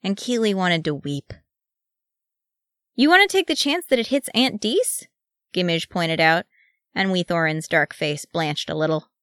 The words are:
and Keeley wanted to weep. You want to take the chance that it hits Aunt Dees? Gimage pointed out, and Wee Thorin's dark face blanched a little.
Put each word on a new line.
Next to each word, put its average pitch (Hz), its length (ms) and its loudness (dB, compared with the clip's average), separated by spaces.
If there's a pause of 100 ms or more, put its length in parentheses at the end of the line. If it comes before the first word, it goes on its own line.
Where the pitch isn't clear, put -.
and 196 140 -4
Keeley 226 360 0
wanted 180 320 0
to 156 100 -2
weep. 143 380 -8 (1600)
You 269 140 4
want 381 200 6
to - 80 0
take 381 100 2
the 320 80 0
chance 294 320 -2
that 254 120 2
it - 80 -2
hits 269 260 -2
Aunt 247 280 0
Dees? 294 460 -2 (460)
Gimage 170 360 0
pointed 165 300 -2
out, 165 260 4 (480)
and 190 180 -2
Wee 185 120 0
Thorin's 160 440 -2
dark 156 260 0
face 147 320 -4
blanched 156 440 -4
a 165 60 -6
little. 156 340 -2 (140)